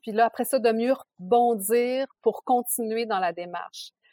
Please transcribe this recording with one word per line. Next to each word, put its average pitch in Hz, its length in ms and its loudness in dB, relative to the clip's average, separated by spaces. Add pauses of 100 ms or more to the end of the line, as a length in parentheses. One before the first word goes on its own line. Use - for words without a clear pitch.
puis 226 100 -10
là, 226 140 4
après 233 200 -2
ça, 269 140 -2
de 226 120 4
mieux 233 220 2
rebondir 240 1120 0 (140)
pour - 220 -2
continuer 233 640 0
dans 214 140 -2
la 175 140 0
démarche. 175 580 -12 (220)